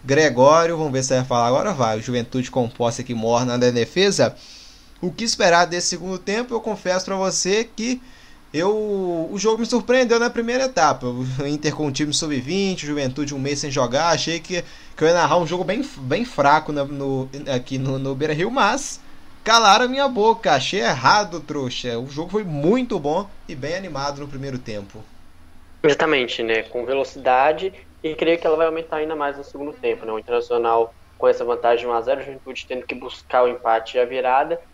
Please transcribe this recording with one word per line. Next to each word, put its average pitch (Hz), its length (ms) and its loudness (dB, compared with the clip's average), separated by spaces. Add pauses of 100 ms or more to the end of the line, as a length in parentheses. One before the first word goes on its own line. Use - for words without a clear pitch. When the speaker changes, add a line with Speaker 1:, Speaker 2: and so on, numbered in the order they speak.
Speaker 1:
Gregório. 151 720 6
Vamos 156 140 -2
ver 131 120 0
se 131 100 0
vai 127 100 2
falar 120 240 2
agora. 180 260 2
Vai. 113 260 0
O - 20 -6
Juventude 123 480 -4
com 120 180 -2
posse 117 340 -2
aqui 123 120 -8
morna 117 420 0
na 123 140 4
defesa. 135 680 2 (640)
O 175 120 -4
que 214 120 -8
esperar 180 420 4
desse 175 240 -4
segundo 180 280 -8
tempo? 233 380 -6
Eu 220 40 -2
confesso 185 460 -4
pra 196 100 -4
você 190 600 0
que 247 260 -4 (500)
eu, 190 800 -2
o 202 60 -6
jogo 220 220 2
me 233 80 0
surpreendeu 240 520 2
na 240 120 2
primeira 240 320 -2
etapa. 151 420 2
O 127 400 -4
Inter 147 300 -2
com 151 100 -2
o 139 60 -2
time 147 240 -2
sub-vinte, 160 680 -2
o 147 40 -8
Juventude 143 480 -4
um 131 40 -6
mês 143 200 -2
sem 147 100 -6
jogar. 135 400 0
Achei 160 300 0
que, 175 240 -6 (340)
que 160 60 0
eu 156 40 6
ia 170 60 6
narrar 165 240 4
um 175 80 2
jogo - 180 -4
bem, 196 240 -2 (100)
bem 190 280 -2
fraco 151 460 4
na, 143 120 -2
no, 139 460 -4 (260)
aqui 127 220 -4
no, 131 220 -2
no 135 160 -4
Beira-Rio, 151 340 -2
mas - 500 0 (440)
calaram 226 420 8
a - 20 -2
minha 269 200 0
boca. 220 480 2
Achei 185 260 -2
errado, 170 580 2
trouxa. 127 600 -6
O 135 100 -10
jogo 160 220 -8
foi 214 120 -2
muito 190 540 0
bom 170 320 -2 (180)
e 185 60 -12
bem 143 220 -6
animado 143 440 -6
no 143 80 -10
primeiro 131 300 -8
tempo. 107 400 -12 (840)
Speaker 2:
Exatamente, 147 580 2
né? 113 220 0
Com 120 220 -8
velocidade, 135 840 0 (320)
e 156 120 -4
creio 165 220 2
que 165 80 -10
ela 156 120 4
vai 165 80 4
aumentar 165 320 -4
ainda 156 180 -4
mais 143 220 -4
no 139 60 -14
segundo 143 300 -12
tempo, 110 320 -4
né? 110 60 -6
O 110 80 -4
Internacional 117 760 0 (240)
com 127 100 2
essa 123 180 2
vantagem 120 400 2
de - 20 -2
um 120 60 -2
a 117 80 0
zero, 131 180 -2
o 135 40 -10
Juventude 131 440 -14
tendo 127 180 -8
que 131 100 -8
buscar 127 480 -2
o 123 40 4
empate 113 500 -2
e - 20 2
a 123 60 4
virada 131 540 0 (140)